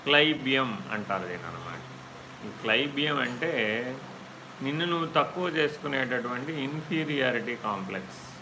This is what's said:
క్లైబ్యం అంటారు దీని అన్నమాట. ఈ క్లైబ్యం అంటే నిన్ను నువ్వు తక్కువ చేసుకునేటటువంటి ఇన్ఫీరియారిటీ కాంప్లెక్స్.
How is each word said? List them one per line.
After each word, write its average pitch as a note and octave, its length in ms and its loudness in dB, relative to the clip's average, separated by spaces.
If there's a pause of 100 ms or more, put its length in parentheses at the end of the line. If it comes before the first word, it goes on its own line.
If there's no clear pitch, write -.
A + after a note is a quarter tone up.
క్లైబ్యం C3+ 880 6
అంటారు G2 300 0
దీని F2+ 200 -4
అన్నమాట. E2 380 -8 (680)
ఈ - 160 -10
క్లైబ్యం C#3+ 560 2
అంటే B2 800 0 (640)
నిన్ను D3+ 220 0
నువ్వు E3+ 320 0
తక్కువ F3+ 320 2
చేసుకునేటటువంటి C3+ 1040 0
ఇన్ఫీరియారిటీ C#3 1040 0
కాంప్లెక్స్. F#2+ 840 -6